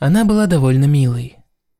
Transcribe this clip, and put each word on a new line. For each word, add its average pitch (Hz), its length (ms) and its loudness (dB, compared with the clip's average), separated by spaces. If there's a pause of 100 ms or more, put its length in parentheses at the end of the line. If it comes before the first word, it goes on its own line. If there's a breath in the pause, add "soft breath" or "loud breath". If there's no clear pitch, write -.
Она 190 240 0
была 208 220 0
довольно 135 400 0
милой. 127 500 -2 (440)